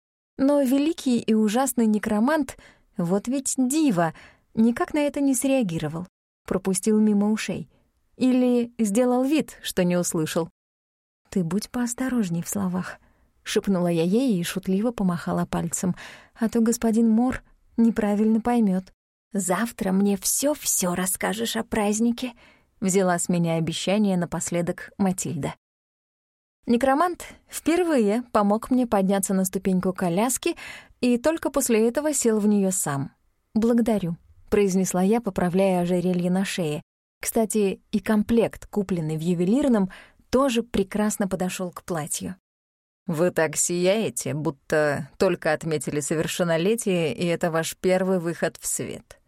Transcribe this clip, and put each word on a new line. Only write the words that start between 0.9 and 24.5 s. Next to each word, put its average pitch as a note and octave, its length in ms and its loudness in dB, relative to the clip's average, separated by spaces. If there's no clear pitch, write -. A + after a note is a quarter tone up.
и A3+ 140 0
ужасный A3 520 2
некромант, A3 720 0
вот F#3 300 -2
ведь C4+ 300 -4
диво, B3+ 560 2
никак A#3 400 2
на D#4 60 0
это D4 220 0
не C#4 120 2
среагировал. F3+ 760 -2
Пропустил G3 540 0
мимо G#3 320 4
ушей. - 380 -4
Или B3 600 2
сделал B3 460 2
вид, C#4 400 0
что - 200 -2
не F3 140 2
услышал. E3 520 -2
"Ты F#3 140 -2
будь F3+ 260 -4
поосторожней A#3+ 760 -2
в - 60 -12
словах", — F#3 480 -4
шепнула F#3 440 0
я E3+ 160 2
ей A3 360 2
и E3+ 40 -2
шутливо G3 480 -2
помахала F3 540 -2
пальцем. F3 500 -2
"А A3 120 0
то A#3 100 0
господин A3+ 500 2
Мор A#3+ 320 2
неправильно A3 640 2
поймёт". G#3 500 0
"Завтра F#3+ 580 -2
мне G3+ 260 2
всё-всё - 800 -2
расскажешь F#3+ 640 -4
о A3+ 60 -2
празднике", — A3+ 680 -2
взяла F#3 400 2
с - 80 -4
меня E3+ 280 0
обещание F#3 640 0
напоследок F3 800 -4